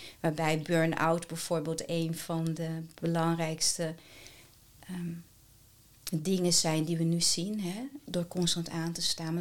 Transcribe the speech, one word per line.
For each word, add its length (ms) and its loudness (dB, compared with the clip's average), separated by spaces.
waarbij 420 2
burn-out 640 2
bijvoorbeeld 600 -2
een 280 0
van 280 -2
de 280 -4
belangrijkste, 920 0
ehm, 320 -8
dingen 400 2
zijn 320 4
die 120 0
we 80 2
nu 160 4
zien, 400 0
hè, 220 -4
door 240 -2
constant 420 0
aan 220 -2
te 100 -6
staan. 240 -2
Maar 140 -2